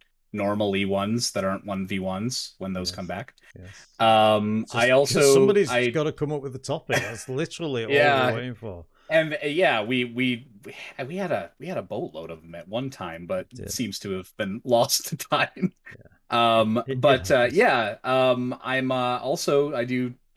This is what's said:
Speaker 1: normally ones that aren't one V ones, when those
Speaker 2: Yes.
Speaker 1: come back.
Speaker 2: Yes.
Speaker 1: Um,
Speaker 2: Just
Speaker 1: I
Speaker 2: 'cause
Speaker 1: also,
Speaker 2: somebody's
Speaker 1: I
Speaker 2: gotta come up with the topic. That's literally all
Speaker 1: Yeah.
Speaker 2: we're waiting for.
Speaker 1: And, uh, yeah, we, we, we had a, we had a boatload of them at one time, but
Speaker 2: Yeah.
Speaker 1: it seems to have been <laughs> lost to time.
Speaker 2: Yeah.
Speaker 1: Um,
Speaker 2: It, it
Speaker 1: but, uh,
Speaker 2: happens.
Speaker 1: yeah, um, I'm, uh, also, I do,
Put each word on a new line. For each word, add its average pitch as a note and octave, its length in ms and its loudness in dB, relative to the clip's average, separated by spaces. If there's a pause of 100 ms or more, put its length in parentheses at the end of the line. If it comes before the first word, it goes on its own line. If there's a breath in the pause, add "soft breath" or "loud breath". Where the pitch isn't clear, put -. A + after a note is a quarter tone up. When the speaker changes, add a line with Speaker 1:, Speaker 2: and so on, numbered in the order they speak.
(340)
Speaker 1:
normally G2+ 520 0
ones G2+ 480 -2
that G2 100 -2
aren't F#2+ 240 -4
one F#2+ 180 -4
V F#2+ 140 -4
ones, F#2+ 580 -6
when F#2+ 160 -8
those F2+ 160 -4
Speaker 2:
Yes. F#2 60 -8
Speaker 1:
come F#2 120 -10
back. F#2 280 -10 (200 soft breath)
Speaker 2:
Yes. F#2+ 320 -20 (120)
Speaker 1:
Um, A2 640 4
Speaker 2:
Just - 120 -12
Speaker 1:
I A#2+ 140 4
Speaker 2:
'cause - 20 4
Speaker 1:
also, C#3 440 6
Speaker 2:
somebody's C3+ 340 6
Speaker 1:
I B2 220 2
Speaker 2:
gotta D3+ 200 -2
come D3+ 200 -6
up C#3+ 100 -6
with C3 120 -10
the B2+ 60 -14
topic. - 380 -4
That's A#2 320 -8
literally C#3 560 -6
all C3+ 60 -6
Speaker 1:
Yeah. C#3 400 4
Speaker 2:
we're A2+ 60 -4
waiting B2 180 -10
for. F2+ 300 -12 (260 soft breath)
Speaker 1:
And, D#3 220 2 (100)
uh, D3+ 40 -4
yeah, D3 340 2
we, B2 240 0
we, A#2+ 420 -4 (600 loud breath)
we E3+ 80 -10
had F#3 160 -4
a, F#2+ 260 -4
we - 80 -16
had E3+ 140 -8
a - 20 -4
boatload F2 480 -10
of D#2+ 140 -16
them E2+ 100 -18
at E2+ 140 -16
one B2+ 240 -6
time, E2+ 340 -10
but F#2 240 -6
Speaker 2:
Yeah. F#2 160 -14
Speaker 1:
it F#2 60 -10
seems G#2 300 -4
to G2+ 100 -8
have F#2 260 -8
been G2+ 240 -6
<laughs> - 40 -20
lost B2 420 2
to D#3+ 100 -6
time. - 560 -2 (560 loud breath)
Speaker 2:
Yeah. A#2 300 4
Speaker 1:
Um, A2 260 2
Speaker 2:
It, C3+ 60 -8
it B2+ 100 -4
Speaker 1:
but, C3+ 300 4
uh, C#3 60 6
Speaker 2:
happens. B2 200 2
Speaker 1:
yeah, B2 460 2
um, B2+ 580 2
I'm, C3 300 -2
uh, B2 260 0
also, D3 560 0
I A#2+ 120 -2
do, B2+ 280 -2 (240)